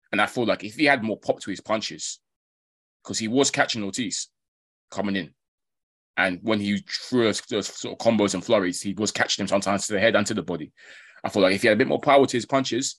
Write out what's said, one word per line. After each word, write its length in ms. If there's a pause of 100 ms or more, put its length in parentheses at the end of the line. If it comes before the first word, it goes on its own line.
(120)
And 80
I 60
feel 200
like 180
if 120
he 100
had 160
more 160
pop 220
to 100
his 100
punches, 600 (840)
'cause 140
he 100
was 220
catching 320
Ortiz 460 (600)
coming 260
in. 180 (800)
And 260
when 180
he 180
threw 460
those, 180
those 260
sort 300
of 80
combos 280
and 100
flurries, 380
he 100
was 180
catching 320
him 60
sometimes 380
to 80
the 60
head 140
and 120
to 80
the 80
body. 280 (540)
I 60
feel 100
like 140
if 80
he 60
had 80
a 20
bit 100
more 120
power 260
to 100
his 80
punches, 540